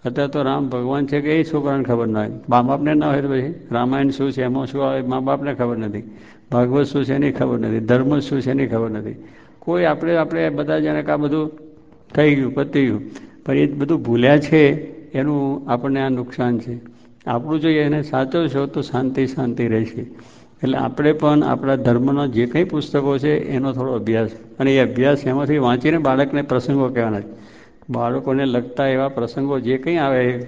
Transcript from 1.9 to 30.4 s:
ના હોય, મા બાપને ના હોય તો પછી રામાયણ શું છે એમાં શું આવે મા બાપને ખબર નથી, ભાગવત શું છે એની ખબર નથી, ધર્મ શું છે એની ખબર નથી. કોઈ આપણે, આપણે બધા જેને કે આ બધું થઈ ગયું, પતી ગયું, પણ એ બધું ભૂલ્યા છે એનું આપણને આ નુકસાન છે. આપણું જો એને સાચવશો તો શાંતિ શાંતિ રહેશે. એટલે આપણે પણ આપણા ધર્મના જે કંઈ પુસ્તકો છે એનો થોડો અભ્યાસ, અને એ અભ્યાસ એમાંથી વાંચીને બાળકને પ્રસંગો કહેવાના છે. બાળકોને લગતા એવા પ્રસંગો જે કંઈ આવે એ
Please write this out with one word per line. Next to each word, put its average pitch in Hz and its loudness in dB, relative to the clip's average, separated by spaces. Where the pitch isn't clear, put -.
ના 107 0
હોય, 107 -4
મા 123 6
બાપને 139 0
ના 151 2
હોય 139 2
તો 139 -2
પછી 135 -2
રામાયણ 131 2
શું 135 -2
છે 131 -2
એમાં 131 -2
શું 139 -4
આવે 135 0
મા 127 -2
બાપને 139 -2
ખબર 120 -2
નથી, 107 -6
ભાગવત 123 2
શું 139 -2
છે 135 0
એની 139 2
ખબર 127 0
નથી, 113 0
ધર્મ 131 2
શું 139 -2
છે 123 -2
એની 135 0
ખબર 113 -2
નથી. 107 -6
કોઈ 175 0
આપણે, 165 2
આપણે 165 0
બધા 151 -2
જેને 151 0
કે 151 -4
આ 147 0
બધું 151 0
થઈ 147 4
ગયું, 131 0
પતી 139 0
ગયું, 107 -2
પણ 135 -2
એ 147 4
બધું 143 -2
ભૂલ્યા 120 4
છે 156 4
એનું 143 0
આપણને 135 0
આ 135 -2
નુકસાન 123 -2
છે. 120 -8
આપણું 151 -2
જો 160 2
એને 151 2
સાચવશો 139 0
તો 139 -6
શાંતિ 131 -2
શાંતિ 123 -2
રહેશે. 110 -2
એટલે 131 -2
આપણે 147 0
પણ 147 2
આપણા 131 0
ધર્મના 127 2
જે 120 2
કંઈ 147 2
પુસ્તકો 143 0
છે 147 0
એનો 135 -2
થોડો 131 -4
અભ્યાસ, 110 0
અને 135 2
એ 135 6
અભ્યાસ 131 2
એમાંથી 139 0
વાંચીને 127 2
બાળકને 139 2
પ્રસંગો 135 0
કહેવાના 110 -2
છે. 101 -14
બાળકોને 131 -2
લગતા 123 -2
એવા 135 0
પ્રસંગો 135 -4
જે 120 0
કંઈ 165 -2
આવે 139 2
એ 123 2